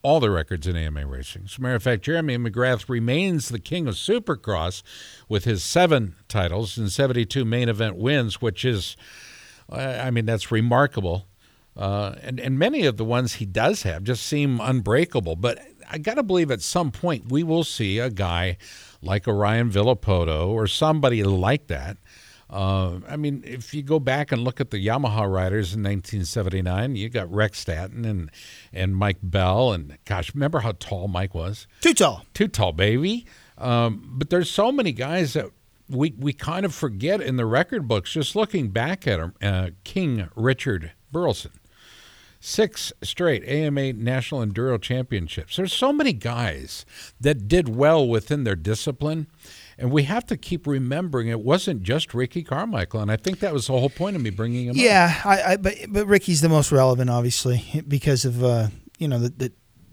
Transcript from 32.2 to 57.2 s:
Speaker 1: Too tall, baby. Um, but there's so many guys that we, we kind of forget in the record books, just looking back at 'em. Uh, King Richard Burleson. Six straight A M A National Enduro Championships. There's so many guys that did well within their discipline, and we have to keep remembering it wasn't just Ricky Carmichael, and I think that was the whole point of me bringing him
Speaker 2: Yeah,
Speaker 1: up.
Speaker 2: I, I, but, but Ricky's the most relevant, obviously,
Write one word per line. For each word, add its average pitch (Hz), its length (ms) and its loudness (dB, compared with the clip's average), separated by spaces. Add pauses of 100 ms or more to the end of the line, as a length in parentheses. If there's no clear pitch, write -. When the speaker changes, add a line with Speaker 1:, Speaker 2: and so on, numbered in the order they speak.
Speaker 1:
Too 208 120 2
tall, 92 240 0
baby. 127 540 0 (320)
Um, 117 560 0
but 127 160 -6
there's 175 200 2
so 220 220 2
many 254 200 0
guys 135 420 -2
that 123 140 -2 (420)
we, 143 300 0
we 139 140 -2
kind 180 340 -4
of 156 60 -4
forget 143 460 -2
in 131 160 -4
the 120 120 0
record 147 400 0
books, 107 260 0
just 151 220 -2
looking 196 340 0
back 123 380 -2
at 98 120 2
'em. 85 220 -6
Uh, 92 280 0 (140)
King 127 520 -2
Richard 110 560 0 (200)
Burleson. 156 400 -2 (880)
Six - 600 -2
straight 160 420 0
A 147 200 -2
M 147 160 0
A 135 120 -2
National 123 540 -2
Enduro 117 340 0
Championships. 110 760 -4
There's 180 180 -2
so 262 180 2
many 294 220 2
guys 113 720 -4 (340)
that 127 280 2
did 135 280 2
well 147 320 6
within 120 360 0
their 104 120 0
discipline, 143 720 -4 (540)
and 127 120 0
we 147 120 4
have 202 240 -2
to 214 100 -2
keep - 300 -6
remembering 135 600 -2
it 117 120 -2
wasn't 139 420 0
just 123 320 -2
Ricky 127 300 -2
Carmichael, 143 560 -4
and 104 120 0
I 110 40 2
think 185 240 -4
that 196 120 -2
was 135 140 -2
the 131 80 -2
whole 131 160 2
point 190 260 -4
of 165 60 -2
me 117 80 -2
bringing 117 380 -2
him 120 80 -4
Speaker 2:
Yeah, 196 460 6
Speaker 1:
up. - 40 -8
Speaker 2:
I, 196 180 4 (100)
I, 202 40 4
but, 202 160 0 (160)
but 208 160 0
Ricky's 190 360 4
the 160 80 6
most 156 220 6
relevant, 131 380 6
obviously, 123 760 0